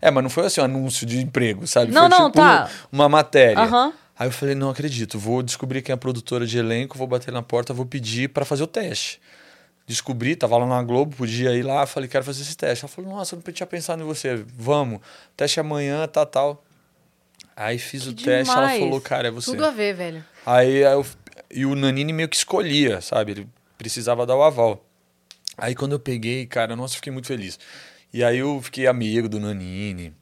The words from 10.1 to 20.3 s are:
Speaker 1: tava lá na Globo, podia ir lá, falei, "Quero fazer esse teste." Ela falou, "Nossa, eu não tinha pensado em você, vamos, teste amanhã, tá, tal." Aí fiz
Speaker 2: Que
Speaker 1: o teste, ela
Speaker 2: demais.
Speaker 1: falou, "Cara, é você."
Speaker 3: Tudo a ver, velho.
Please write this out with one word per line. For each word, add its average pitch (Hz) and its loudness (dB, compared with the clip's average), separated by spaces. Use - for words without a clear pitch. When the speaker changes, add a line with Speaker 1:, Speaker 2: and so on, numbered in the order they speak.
Speaker 1:
tava 117 2
lá 123 2
na 123 0
Globo, 127 -2
podia 123 -2
ir 123 -2
lá, 139 0
falei, 135 -8
"Quero 131 -2
fazer 139 -10
esse 147 -12
teste." 135 -4
Ela 139 -16
falou, 185 -14
"Nossa, 196 -10
eu 170 -18
não 180 -14
tinha 180 -10
pensado 165 -8
em 156 -10
você, 131 -6
vamos, 123 -2
teste 143 0
amanhã, 147 -4
tá, 156 0
tal." 143 -2
Aí 113 -4
fiz 127 -10
Speaker 2:
Que 131 -10
Speaker 1:
o - -10
teste, 254 0
ela 254 2
Speaker 2:
demais. 262 0
Speaker 1:
falou, 135 0
"Cara, - -4
é - -2
você." 120 -8
Speaker 3:
Tudo 302 -2
a 311 2
ver, 208 -2
velho. 165 -10